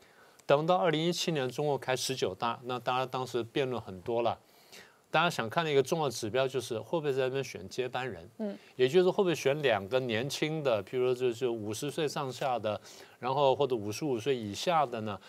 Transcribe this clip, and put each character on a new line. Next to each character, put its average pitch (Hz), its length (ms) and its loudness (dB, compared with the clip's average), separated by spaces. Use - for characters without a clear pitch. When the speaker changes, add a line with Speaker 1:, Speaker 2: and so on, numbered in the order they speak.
Speaker 1:
等 147 200 4
到 180 100 6
二 185 140 4
零 156 140 2
一 175 80 2
七 175 200 -2
年 131 180 0
中 147 160 -2
共 143 100 2
开 127 200 -2
十 131 180 -4
九 120 180 0
大， 117 320 -4
那 127 140 -4
大 127 180 -2
家 127 80 0
当 127 220 -4
时 120 160 -2
辩 131 260 -2
论 117 120 -4
很 92 200 -12
多 117 220 0
了， 107 160 0
大 156 120 4
家 175 60 4
想 113 220 -2
看 170 120 0
的 160 80 0
一 147 40 2
个 139 80 8
重 165 180 -2
要 147 80 0
指 113 220 -4
标 131 180 2
就 131 100 -4
是 113 200 -4
会 110 200 -4
不 151 60 -4
会 143 80 0
在 131 120 0
那 131 40 0
边 135 160 -2
选 95 240 -12
接 127 180 -4
班 127 240 -6
人， 87 160 -12
Speaker 2:
嗯。 208 180 -6
Speaker 1:
也 131 140 4
就 180 140 6
是 180 80 6
会 208 120 2
不 - 20 2
会 170 100 2
选 143 260 2
两 107 260 2
个 127 140 0
年 120 280 0
轻 156 340 -2
的， 113 200 2
譬 127 140 -8
如 127 100 2
说 127 80 2
就 123 160 0
是 120 160 -2
五 110 280 -4
十 147 160 -6
岁 151 180 -2
上 135 240 -4
下 123 260 -2
的， 104 220 -2
然 127 160 -2
后 135 200 6
或 143 120 4
者 127 100 0
五 104 160 -4
十 160 140 -4
五 135 120 0
岁 131 160 0
以 107 200 -4
下 156 320 2
的 120 160 -6
呢， 104 260 -6